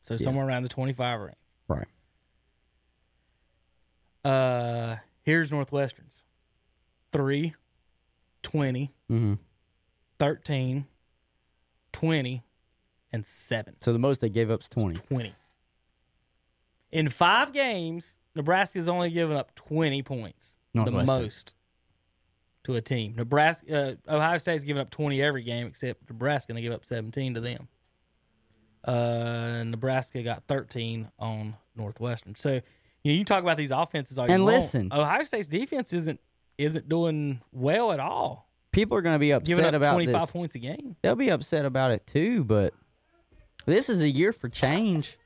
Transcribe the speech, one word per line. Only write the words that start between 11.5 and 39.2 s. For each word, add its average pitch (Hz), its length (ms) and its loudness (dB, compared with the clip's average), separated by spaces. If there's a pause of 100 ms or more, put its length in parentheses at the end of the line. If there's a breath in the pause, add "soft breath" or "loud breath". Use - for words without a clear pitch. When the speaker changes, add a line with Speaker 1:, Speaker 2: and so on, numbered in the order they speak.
Speaker 1:
twenty, 131 500 -2 (680)
and 107 140 -4
seven. - 540 -6
Speaker 2:
So 120 120 2
the 117 60 2
most 131 220 2
they 113 80 0
gave 110 220 0
up 113 120 0
is - 60 -20
twenty. 98 320 -2
Speaker 1:
Twenty. 117 340 -6 (1600)
In 156 160 2
five 214 440 4
games, 185 680 -4 (180)
Nebraska's 175 520 2
only 175 220 0
given 165 260 0
up - 200 -6
twenty 151 460 0
points. 120 560 -10 (160)
The 110 100 4
Speaker 2:
Northwestern. 123 400 2
Speaker 1:
most - 300 -12 (1080)
to 127 140 -4
a 113 40 0
team. 113 360 -4
Nebraska, 143 800 0 (120)
uh, 156 60 0
Ohio 160 240 2
State's 156 240 -2
given 143 180 -2
up 131 100 -6
twenty 143 300 -2
every 139 220 0
game 120 240 -6
except - 420 -10
Nebraska, 123 440 -2
and 117 60 -6
they 117 40 -6
give 117 100 -4
up - 120 -10
seventeen 120 500 -6
to 113 60 -6
them. 123 260 -10 (1160)
Uh, 117 800 -2
Nebraska 123 580 -4
got 120 240 -6
thirteen 113 640 -4 (100)
on 107 380 -6 (180)
Northwestern. 110 640 -8
So, 143 160 -2 (500 soft breath)
you 147 100 2
know, 165 60 4
you 202 60 0
talk 190 180 4
about 170 140 4
these 147 160 -2
offenses 139 440 -2
all 123 120 0
you 175 60 6
Speaker 2:
And 190 100 6
Speaker 1:
want. 220 120 6
Speaker 2:
listen. 107 360 0
Speaker 1:
Ohio 151 320 2
State's 208 240 -4
defense 240 440 -4
isn't, 160 260 -2 (380)
isn't 151 320 -2
doing 151 520 0 (120)
well 180 400 2
at 147 80 -2
all. - 480 -4 (240)
Speaker 2:
People 214 240 2
are 196 60 2
gonna 165 160 2
be 147 100 4